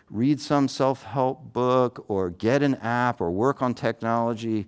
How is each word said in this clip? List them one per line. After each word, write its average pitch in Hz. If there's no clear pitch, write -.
read 131
some 139
self-help 131
book 123
or 95
get 113
an 139
app 120
or 85
work 120
on 123
technology. 113